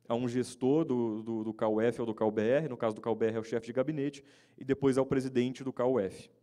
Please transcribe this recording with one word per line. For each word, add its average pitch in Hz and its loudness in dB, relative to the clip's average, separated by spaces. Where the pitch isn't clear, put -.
a 117 0
um 123 -2
gestor 127 0
do, 117 -2
do, 110 -4
do 110 -4
cau-F 110 2
ou 113 -4
do 110 -2
cau-B 110 2
R, 139 2
no 127 -8
caso 110 0
do 110 -12
cau-B 113 0
R 110 -2
é - 0
o 110 -2
chefe 117 -4
de 120 -8
gabinete, 143 -2
e - -16
depois 135 2
ao 131 4
presidente 131 0
do 131 -6
cau-F, 120 -2